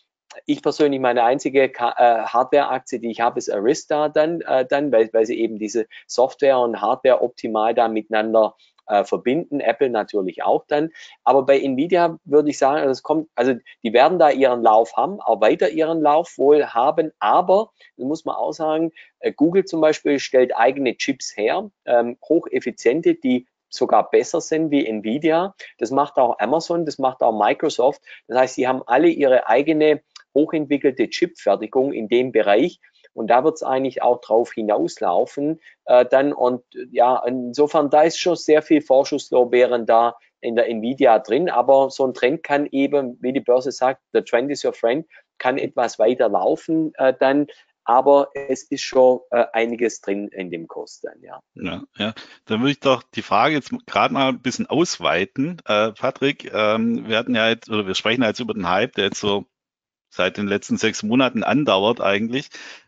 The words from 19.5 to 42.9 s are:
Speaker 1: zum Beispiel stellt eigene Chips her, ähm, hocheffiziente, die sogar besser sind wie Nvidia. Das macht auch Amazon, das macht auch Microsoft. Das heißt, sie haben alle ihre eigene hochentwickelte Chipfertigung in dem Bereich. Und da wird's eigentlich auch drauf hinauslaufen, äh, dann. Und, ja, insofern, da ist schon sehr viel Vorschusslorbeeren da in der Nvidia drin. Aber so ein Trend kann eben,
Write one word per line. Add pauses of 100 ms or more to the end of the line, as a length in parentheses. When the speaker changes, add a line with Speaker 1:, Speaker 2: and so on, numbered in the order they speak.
Speaker 1:
zum
Beispiel
stellt
eigene
Chips
her, (160)
ähm,
hocheffiziente,
die (240)
sogar
besser
sind
wie
Nvidia. (240)
Das
macht
auch
Amazon,
das
macht
auch
Microsoft. (260)
Das
heißt,
sie
haben
alle
ihre
eigene (320)
hochentwickelte
Chipfertigung
in
dem
Bereich. (340)
Und
da
wird's
eigentlich
auch
drauf
hinauslaufen, (240)
äh,
dann.
Und, (280)
ja,
insofern,
da
ist
schon
sehr
viel
Vorschusslorbeeren
da (240)
in
der
Nvidia
drin.
Aber
so
ein
Trend
kann
eben,